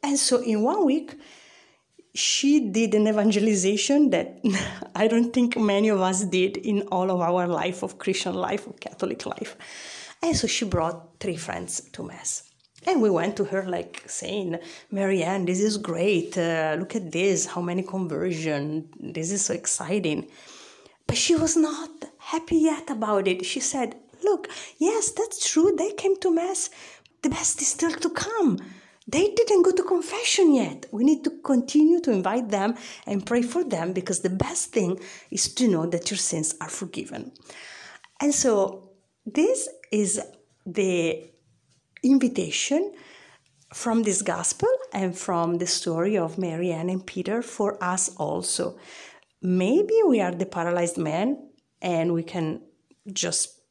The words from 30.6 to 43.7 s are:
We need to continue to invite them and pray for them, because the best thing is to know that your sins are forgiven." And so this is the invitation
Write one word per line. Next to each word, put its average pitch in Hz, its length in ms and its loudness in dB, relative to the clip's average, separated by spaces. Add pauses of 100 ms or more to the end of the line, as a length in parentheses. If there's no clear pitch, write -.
We 220 120 0
need 285 220 4
to 311 60 0 (120)
continue 302 580 6
to 311 100 2
invite 208 380 2
them 208 260 0 (300)
and 196 200 -2
pray 240 180 2
for 330 200 0
them, 180 300 -2
because 180 280 -2
the 185 240 0
best - 260 -6
thing 190 280 0 (300)
is - 260 -2
to 247 120 2
know 170 180 2
that 170 240 -4
your 202 80 -6
sins 160 420 -4
are - 100 -10
forgiven." - 640 -10 (880)
And 285 140 0
so 208 560 0 (360)
this 349 440 0 (220)
is 208 280 0 (460)
the 175 640 -2 (760)
invitation 254 880 2 (800)